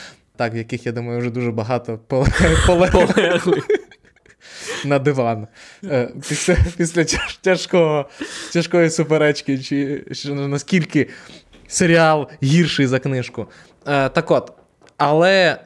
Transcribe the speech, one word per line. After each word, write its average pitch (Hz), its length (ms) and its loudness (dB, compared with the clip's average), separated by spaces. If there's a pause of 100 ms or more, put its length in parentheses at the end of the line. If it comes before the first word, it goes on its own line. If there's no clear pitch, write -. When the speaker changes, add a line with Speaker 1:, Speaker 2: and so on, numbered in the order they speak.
(360)
Speaker 1:
так, 113 180 -4
в - 20 -6
яких, 117 300 -8
я 120 60 -6
думаю, 120 280 -6
вже 120 100 -4
дуже 120 220 -4
багато 113 560 -6
поле-, 104 200 0 (360)
<laughs> - 40 0
поле-, 180 240 4
Speaker 2:
Полегли. 175 680 2 (1200)
Speaker 1:
на 143 140 2
диван. 120 480 -2 (360)
Е, 135 260 -2 (200)
після, 165 280 0 (200)
після 165 260 0
тяж-, - 380 -6
тяжкого, 160 680 2 (440)
тяжкої 170 360 2
суперечки, 151 720 0
чи, 139 520 -4
що, 143 240 -10
наскільки 143 760 -2 (580)
серіал 160 600 2 (140)
гірший 143 440 2
за 127 120 0
книжку. 127 480 -6 (400)
Е, 139 220 0
так 160 220 -2
от, 135 200 0 (460)
але, 165 680 4